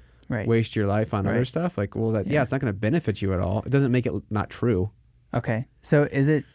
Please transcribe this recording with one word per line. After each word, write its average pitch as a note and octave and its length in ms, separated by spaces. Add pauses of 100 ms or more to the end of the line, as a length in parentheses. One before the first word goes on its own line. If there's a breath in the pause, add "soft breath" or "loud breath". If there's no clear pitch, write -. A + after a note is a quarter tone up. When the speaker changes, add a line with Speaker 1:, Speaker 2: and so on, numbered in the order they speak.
(280 soft breath)
Speaker 1:
Right. A2+ 180
Speaker 2:
waste A2+ 300
your G#2+ 100
life G#2 260
on G2 140
other G#2+ 120
Speaker 1:
Right. B2+ 80
Speaker 2:
stuff. F3 300
Like, G2+ 200
well, A2 160
that, G#2 160
yeah, B2 60
Speaker 1:
Yeah. D3 80
Speaker 2:
it's A#2+ 100
not C#3 80
gonna A#2+ 120
benefit G#2 480
you F#2+ 120
at F2+ 80
all. F#2+ 260
It B2+ 40
doesn't C#3 200
make B2 160
it - 60 (180)
not G#2 200
true. G#2 400 (440)
Speaker 1:
Okay. A#2 320 (160)
So D3 300
is C#3 160
it, D3+ 160 (100)